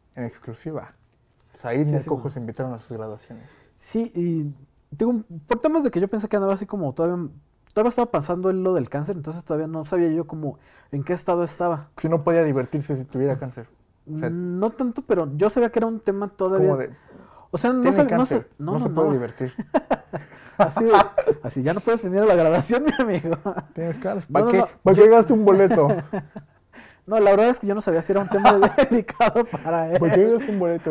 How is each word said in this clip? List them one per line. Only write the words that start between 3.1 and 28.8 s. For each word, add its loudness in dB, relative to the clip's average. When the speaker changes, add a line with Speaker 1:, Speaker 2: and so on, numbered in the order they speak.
Speaker 2:
Sí, -6
y -2
digo, 0
por -2
temas 0
de 0
que -2
yo -2
pensé -6
que -2
andaba 0
así -8
como -6
todavía, -2
todavía 2
estaba -2
pasando -2
él -2
lo 0
del -2
cáncer, -6
entonces -12
todavía -4
no -8
sabía 0
yo -4
como -10
en -6
qué -6
estado -2
estaba. -4
Speaker 1:
Si -6
no 0
podía 4
divertirse -2
si -8
tuviera -2
cáncer. -14
O -8
sea, -6
Speaker 2:
No -4
tanto, -6
pero -2
yo 2
sabía 0
que -2
era -2
un -6
tema -4
todavía. 0
Speaker 1:
como 0
de, -8
Speaker 2:
O -4
sea, 0
no 0
Speaker 1:
"Tiene 2
Speaker 2:
sab-, 6
no 0
Speaker 1:
cáncer, -2
Speaker 2:
sab-, -20
no, -6
Speaker 1:
no -2
Speaker 2:
no, -4
Speaker 1:
se -2
puede 0
Speaker 2:
no. 0
Speaker 1:
divertir". -6
Speaker 2:
<laughs> -8
Así 0
de, 4
así, -6
"Ya 0
no -4
puedes -2
venir -2
a 4
la 6
graduación, 2
<laughs> -
mi 0
amigo". -2
Speaker 1:
Tienes -6
cáncer. -8
Speaker 2:
No, 2
Speaker 1:
¿Para 4
Speaker 2:
no, 2
Speaker 1:
qué, 4
Speaker 2:
no, 2
Speaker 1:
para 6
Speaker 2:
yo 10
Speaker 1:
qué 10
gastas 8
un 4
boleto? 6
Speaker 2:
<laughs> 2
No, 0
la 6
verdad 6
es 0
que -8
yo 0
no -4
sabía 0
si -4
era 2
un -6
tema 4
<laughs> 4